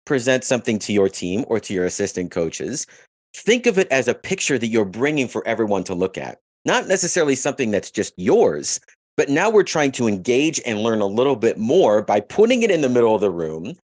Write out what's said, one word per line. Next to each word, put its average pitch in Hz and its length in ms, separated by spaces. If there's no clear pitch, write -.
present 131 380
something 117 360
to - 140
your 101 140
team 98 400
or 110 140
to - 120
your 90 120
assistant 90 460
coaches, 85 540
think 233 320
of 214 120
it 190 120
as 131 180
a 120 60
picture - 440
that 117 100
you're 110 160
bringing 123 440
for - 200
everyone 101 380
to 95 100
look 90 220
at. 65 220
Not 202 220
necessarily 170 480
something 127 360
that's 95 200
just - 260
yours, 92 640
but 143 140
now 165 200
we're 214 140
trying 143 300
to 120 140
engage 120 580
and 107 180
learn 113 180
a 101 60
little 123 280
bit 110 220
more 113 440
by 104 180
putting 226 440
it 220 80
in 160 100
the 135 80
middle 117 260
of 98 60
the 101 100
room 85 460